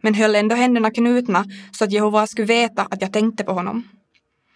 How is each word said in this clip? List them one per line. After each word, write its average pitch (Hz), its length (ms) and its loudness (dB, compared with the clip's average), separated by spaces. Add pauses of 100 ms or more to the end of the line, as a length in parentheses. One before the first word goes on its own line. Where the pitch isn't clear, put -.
men 214 120 2
höll 214 200 2
ändå 214 220 2
händerna 240 340 2
knutna 233 540 0 (280)
så - 120 -2
att 196 80 -2
Jehova 214 340 2
skulle 214 200 -4
veta 233 360 2
att 190 200 -6
jag 190 100 -6
tänkte 220 320 0
på 190 80 -4
honom. 190 360 -6 (680)